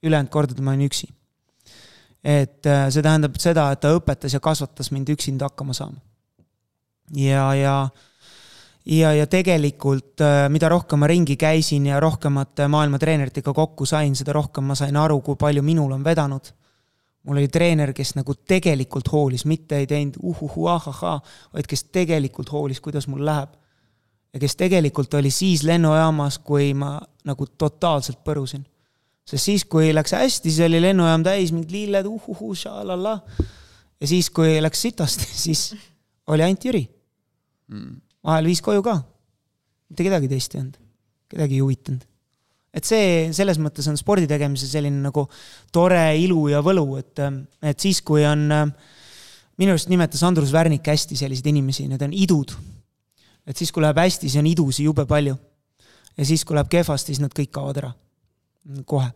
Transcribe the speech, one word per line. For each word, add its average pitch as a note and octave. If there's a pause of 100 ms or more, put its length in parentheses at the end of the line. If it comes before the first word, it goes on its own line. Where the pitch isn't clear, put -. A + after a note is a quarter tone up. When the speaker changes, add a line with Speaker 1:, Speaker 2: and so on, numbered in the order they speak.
Speaker 1:
Ülejäänud D#3
kordadel C3+
ma C3+
olin C#3
üksi. - (1120)
Et, C#3+
äh, C#3
see D3
tähendab D#3
seda, D#3
et -
ta D3
õpetas C#3+
ja C#3+
kasvatas D3
mind C3+
üksinda C#3
hakkama C#3
saama. - (1160)
Ja, C3+
ja, C#3 (1080)
ja, D#3+
ja D3+
tegelikult, D3
äh, C#3+
mida D#3
rohkem D#3+
ma D3
ringi E3
käisin D#3
ja C#3
rohkemate C#3+
maailma D3
treeneritega C#3+
kokku D#3
sain, D3+
seda C3+
rohkem C#3
ma C3
sain C#3+
aru, D3+
kui C#3
palju D3
minul D3
on C3+
vedanud. D3 (720)
Mul C#3+
oli C#3+
treener, D#3+
kes -
nagu C3+
tegelikult D3+
hoolis, C3+
mitte D#3
ei C#3
teinud C#3+
uhuhu, D#3+
ahahaa, E3+ (340)
vaid D3+
kes C#3+ (100)
tegelikult D3+
hoolis, C#3+
kuidas C#3+
mul C#3
läheb. D3 (800)
Ja C3+
kes C#3
tegelikult E3
oli C#3
siis E3+
lennujaamas, D#3+
kui C#3+
ma C#3+ (340)
nagu C#3
totaalselt D3+
põrusin. C#3 (680)
Sest C#3
siis, G3+
kui D#3
läks D#3
hästi, B3
siis D#3+
oli E3
lennujaam E3+
täis, F#3+
mingid E3
lilled, G3+
uhuhu, G#3+
šalala. G3+ (840)
Ja C#3+
siis, F3
kui D#3+
läks -
sitasti, -
<laughs> -
siis D#3+ (680)
oli D#3
ainult F#3+
Jüri. A3 (840)
Speaker 2:
Mm. G#2 (240)
Speaker 1:
Vahel D#3+
viis F3
koju G3+
ka. A3 (960)
Mitte F3
kedagi D3
teist C3
ei C#3
olnud. C3 (520)
Kedagi C3+
ei C3+
huvitanud. C3 (640)
Et -
see, G#3+ (280)
selles F#3
mõttes D3
on D3
spordi G3+
tegemise C#3+
selline C#3+
nagu C#3 (480)
tore E3+ (100)
ilu E3
ja D3
võlu, F3 (100)
et, C3+ (480)
et -
siis, G3
kui D3+
on, D3 (1120)
minu F#3+
arust E3+
nimetas E3
Andrus D#3
Värnik D#3+
hästi D3
selliseid C3+
inimesi, C#3
need C3+
on D3
idud. F3 (920)
Et C#3
siis, E3
kui E3
läheb D3+
hästi, E3+
siis C#3
on D3+
idusi D3+
jube D3+
palju. C#3+ (800)
Ja C#3+
siis, D#3
kui D3+
läheb C#3+
kehvasti, E3+
siis C#3
nad C#3
kõik C#3+
kaovad C#3
ära. C3 (960)
Kohe. C3